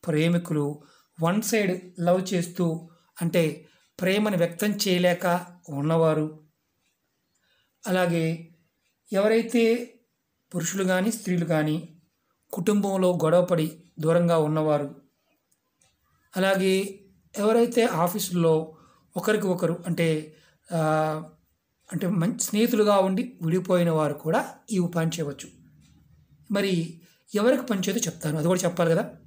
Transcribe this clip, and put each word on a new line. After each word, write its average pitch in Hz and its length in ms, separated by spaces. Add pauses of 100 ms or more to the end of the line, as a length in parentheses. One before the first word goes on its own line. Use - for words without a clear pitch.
ప్రేమికులు 156 760 (400)
వన్ 185 200
సైడ్ 196 580
లవ్ 185 340
చేస్తూ, 170 540 (340)
అంటే 160 460 (320)
ప్రేమను 196 360
వ్యక్తం 170 340
చేయలేక 180 760 (220)
ఉన్నవారు, 156 760 (1400)
అలాగే 170 680 (580)
ఎవరైతే 226 840 (600)
పురుషులు 185 300
కానీ 185 280
స్త్రీలు 180 320
కానీ 156 560 (520)
కుటుంబంలో 190 640
గొడవపడి 165 680 (160)
దూరంగా 170 380
ఉన్నవారు, 151 640 (1300)
అలాగే 190 640 (380)
ఎవరైతే 233 460
ఆఫీసుల్లో 170 920 (400)
ఒకరికి 208 300
ఒకరు 175 400
అంటే, 160 500 (360)
ఆ, 170 60 (1120)
అంటే 185 140
మంచి 175 340
స్నేహితులుగా 208 580
ఉండి 190 440
విడిపోయిన 175 480
వారు 151 240
కూడా 165 400 (180)
ఈ 190 60
ఉపాయం 170 300
చేయవచ్చు. 160 420 (1000)
మరి 190 500 (340)
ఎవరికి 240 280
పనిచేయదో 196 380
చెప్తాను, 156 380
అది 151 80
కూడా 180 140
చెప్పాలి 170 300
కదా. 180 240 (120)